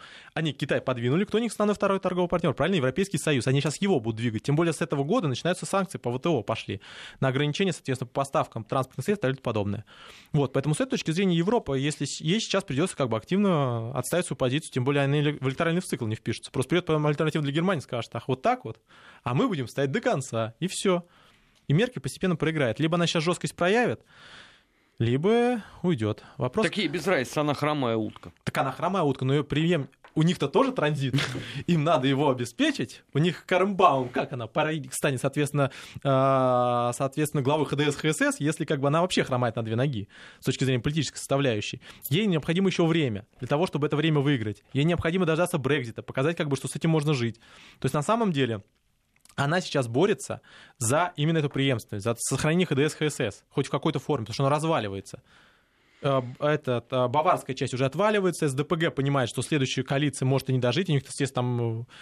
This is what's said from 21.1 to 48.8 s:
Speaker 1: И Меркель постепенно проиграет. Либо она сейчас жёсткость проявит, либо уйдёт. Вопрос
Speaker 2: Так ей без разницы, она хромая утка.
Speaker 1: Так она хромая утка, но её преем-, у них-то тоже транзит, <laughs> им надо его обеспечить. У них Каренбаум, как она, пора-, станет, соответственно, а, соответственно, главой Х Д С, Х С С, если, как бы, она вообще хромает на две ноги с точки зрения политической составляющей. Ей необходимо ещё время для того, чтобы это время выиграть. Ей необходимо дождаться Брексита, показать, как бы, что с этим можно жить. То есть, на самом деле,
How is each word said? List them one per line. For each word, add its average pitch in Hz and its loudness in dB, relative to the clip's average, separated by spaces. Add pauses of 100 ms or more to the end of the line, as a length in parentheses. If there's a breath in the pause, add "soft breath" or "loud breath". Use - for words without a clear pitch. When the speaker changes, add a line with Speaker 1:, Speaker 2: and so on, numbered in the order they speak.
Speaker 1:
И 143 4
Меркель 240 2
постепенно 180 -2
проиграет. 143 0
Либо 160 2
она 170 2
сейчас 160 0
жёсткость 165 -2
проявит, 185 2 (960 loud breath)
либо 202 2 (200 loud breath)
уйдёт. 110 0 (160 loud breath)
Вопрос 135 0
Speaker 2:
Так - -4
ей 180 0
без 147 -4
разницы, 160 0
она 147 0
хромая 139 0
утка. 104 -6 (120)
Speaker 1:
Так - -6
она 135 -2
хромая 180 -2
утка, 135 0
но 135 2
её 147 2
преем-, 151 0 (260)
у 156 2
них-то 160 2
тоже 254 4
транзит, 143 0
<laughs> 127 -4
им 165 4
надо 147 4
его 139 4
обеспечить. 131 -2 (120)
У 139 2
них 165 0
Каренбаум, 180 4
как - -4
она, 120 -6
пора-, 156 0 (180)
станет, 139 -2
соответственно, 143 0 (320 loud breath)
а, 127 2
соответственно, 143 -2
главой 143 2
Х 147 -2
Д 147 2
С, 139 -6
Х 156 0
С - -4
С, - 2
если, 151 -2
как 143 -2
бы, 139 2
она 160 2
вообще 180 0
хромает 123 0
на 120 -2
две 110 -2
ноги 143 -2 (320 loud breath)
с - -20
точки 135 0
зрения 127 2
политической 147 -2
составляющей. 135 0 (300 loud breath)
Ей 196 2
необходимо 180 2
ещё 175 2
время 147 0 (140)
для 127 -8
того, 151 2
чтобы 151 -2
это 147 0
время 151 2
выиграть. 117 0
Ей 139 2
необходимо 170 2
дождаться 160 2
Брексита, 127 -2
показать, 151 -2
как 156 -2
бы, 139 0
что - -10
с - -8
этим 165 2
можно 156 2
жить. 117 0 (420 loud breath)
То - -4
есть, - 0
на 151 0
самом 214 2
деле, 117 0 (760)